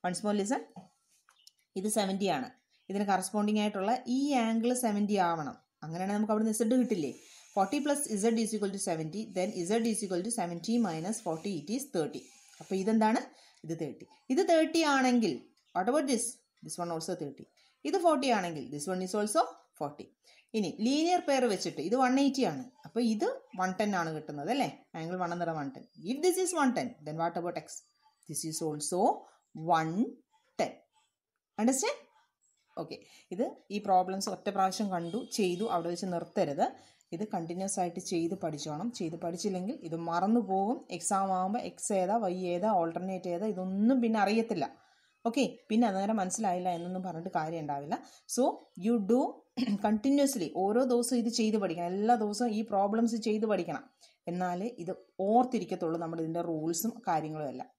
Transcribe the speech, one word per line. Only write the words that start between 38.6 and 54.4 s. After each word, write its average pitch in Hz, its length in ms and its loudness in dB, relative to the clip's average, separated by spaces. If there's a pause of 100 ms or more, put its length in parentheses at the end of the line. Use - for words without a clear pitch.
ചെയ്ത് 165 240 -6
പഠിച്ചില്ലെങ്കിൽ 180 680 -4
ഇത് 165 140 -6 (120)
മറന്നു 190 320 4
പോകും. 196 380 0 (120)
എക്സാം 190 420 0
ആകുമ്പോൾ 185 360 0
എക്സ് - 240 -6
ഏതാ, 190 260 2
വൈ 185 160 0 (200)
ഏതാ, 196 180 2
ഓൾട്ടർനേറ്റ് 180 560 0
ഏതാ, 175 180 -2
ഇതൊന്നും 202 540 2
പിന്നെ 220 200 2
അറിയത്തില്ല. 202 460 2 (580)
ഓക്കെ, 240 200 2 (220)
പിന്നെ 220 200 4
അന്നേരം 202 300 0
മനസ്സിലായില്ല 185 540 0
എന്നൊന്നും 180 320 -4
പറഞ്ഞിട്ട് 175 320 -6
കാര്യം 165 280 -2
ഉണ്ടാവില്ല. 143 320 -4 (320)
So - 160 0 (360)
you 220 180 2 (160)
do 254 80 6 (360)
<clears throat> 214 300 -2
continuously, 262 680 2
ഓരോ 196 300 2
ദിവസവും 240 360 2
ഇത് 226 180 0
ചെയ്ത് 220 180 2
പഠിക്കണം. 175 380 -2
എല്ലാ 214 220 4
ദിവസവും 214 340 0
ഈ 208 120 -2
പ്രോബ്ലംസ് 214 640 2
ചെയ്ത് 214 200 0
പഠിക്കണം. 175 380 -2 (420)
എന്നാലേ 180 420 -2 (100)